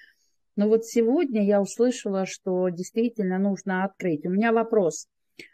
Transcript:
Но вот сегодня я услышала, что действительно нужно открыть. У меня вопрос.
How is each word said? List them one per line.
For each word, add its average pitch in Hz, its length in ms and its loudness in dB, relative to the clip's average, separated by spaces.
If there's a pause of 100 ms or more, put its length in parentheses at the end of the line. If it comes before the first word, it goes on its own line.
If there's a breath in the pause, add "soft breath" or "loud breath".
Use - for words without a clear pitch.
(540 soft breath)
Но 208 140 2
вот 226 160 4
сегодня 233 600 2
я 202 160 4
услышала, 196 640 -2
что 185 420 -2
действительно 185 720 -2
нужно 190 460 -2
открыть. 175 420 -4
У 175 40 -2
меня 220 220 2
вопрос. 220 540 0 (480 loud breath)